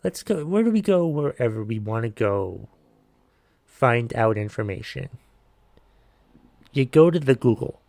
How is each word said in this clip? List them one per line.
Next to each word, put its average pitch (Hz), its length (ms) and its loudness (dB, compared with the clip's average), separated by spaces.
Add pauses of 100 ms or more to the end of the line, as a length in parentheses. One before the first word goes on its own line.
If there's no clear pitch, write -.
let's - 180 -6
go, 160 240 -4
where 190 160 0
do 226 80 2
we 214 120 2
go 180 260 2
wherever 131 560 -2
we 110 160 -6
wanna 110 300 -4
go? 101 600 -2 (960)
Find 120 480 0
out 110 240 0
information. 107 720 -8 (1600)
You 139 140 0
go 156 240 6
to 165 100 0
the 135 140 2
Google. 113 540 0